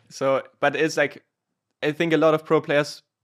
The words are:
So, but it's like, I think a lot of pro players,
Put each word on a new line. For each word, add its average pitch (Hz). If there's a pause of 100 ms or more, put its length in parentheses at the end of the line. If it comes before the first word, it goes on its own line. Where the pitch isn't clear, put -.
So, 135 (160)
but 143
it's 156
like, 143 (580)
I 151
think 170
a 151
lot 156
of 156
pro 156
players, 147 (200)